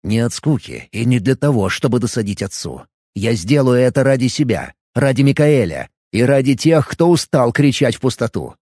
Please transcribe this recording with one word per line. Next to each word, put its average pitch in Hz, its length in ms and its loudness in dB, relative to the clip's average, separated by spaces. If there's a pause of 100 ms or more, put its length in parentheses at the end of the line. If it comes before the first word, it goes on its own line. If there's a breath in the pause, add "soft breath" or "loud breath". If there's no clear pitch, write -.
Не 110 180 -2
от 117 120 -2
скуки 92 600 -6
и 110 120 -4
не 123 160 2
для 123 160 0
того, 120 320 0
чтобы 123 320 -2
досадить 101 420 -6
отцу. 69 440 -12 (280)
Я 113 200 -2
сделаю 123 440 2
это 127 240 2
ради 131 260 2
себя, 107 440 -2 (220)
ради 135 260 0
Микаэля 135 680 2 (200)
и 110 120 0
ради 135 340 2
тех, 156 320 2
кто 170 220 0
устал 131 420 0
кричать 135 440 0
в - 40 -16
пустоту. 107 600 -6